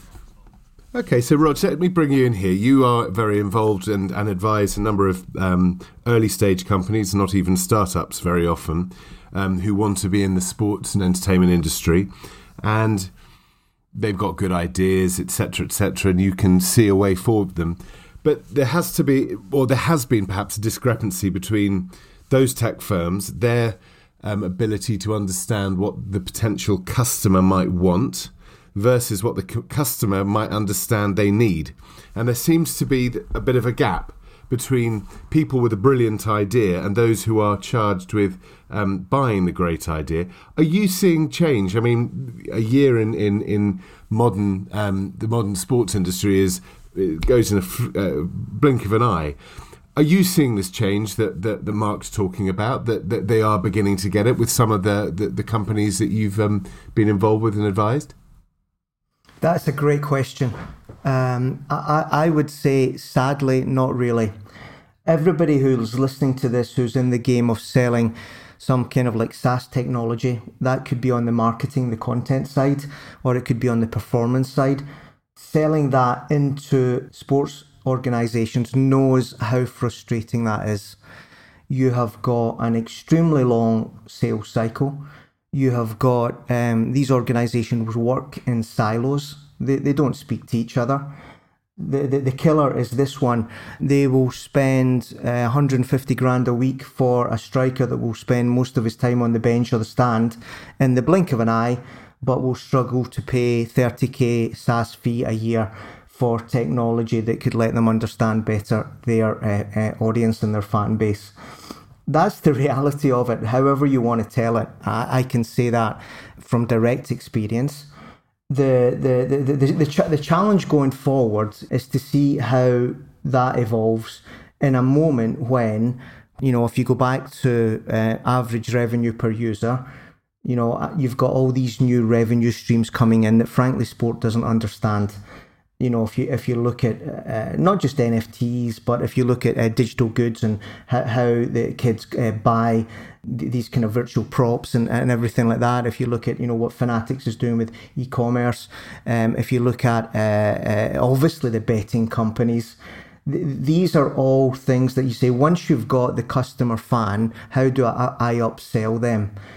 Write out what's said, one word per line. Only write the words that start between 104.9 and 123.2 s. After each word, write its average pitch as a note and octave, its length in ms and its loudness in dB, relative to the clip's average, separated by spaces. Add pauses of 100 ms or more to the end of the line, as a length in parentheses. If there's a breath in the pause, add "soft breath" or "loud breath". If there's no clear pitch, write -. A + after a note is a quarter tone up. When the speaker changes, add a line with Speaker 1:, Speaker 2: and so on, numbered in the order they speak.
Speaker 2:
fee A#2+ 300 -4
a A#2+ 80 -2
year A2+ 420 -2 (320 loud breath)
for A#2 340 -2
technology A#2 800 -2
that A2+ 180 -2
could A#2+ 160 -2
let A2+ 200 0
them A#2 120 4
understand A2 560 0
better G#2+ 460 -2 (160)
their, A2 380 0
uh, G#2 200 0 (120)
uh, A2 280 -2
audience A2+ 400 0
and G#2+ 100 0
their G#2+ 80 -2
fan G#2+ 360 0
base. G#2 340 -2 (760 loud breath)
That's D#3+ 320 0
the D3+ 140 4
reality C#3 580 0
of B2 180 2
it, A2 140 -2
however C3+ 420 2
you C3+ 140 2
want A#2 240 0
to - 60 -12
tell A#2 280 0
it. - 120 -4 (160)
I, A#2 340 -2
I B2+ 40 4
can B2+ 200 0
say B2 280 -2
that A2+ 300 0 (380 loud breath)
from A#2 280 0
direct A#2 440 2
experience. A#2+ 760 -4 (640 loud breath)
The, B2+ 480 2
the, B2+ 300 2
the, C#3 160 0
the, C3+ 220 2
the, C#3 80 4
the, D#3 140 2
ch-, - 200 0
the D3+ 120 2
challenge F#3 500 2
going C#3 220 4
forward A2 640 0 (140)
is B2+ 160 -2
to - 100 -2
see C#3+ 400 2
how B2 560 2 (300)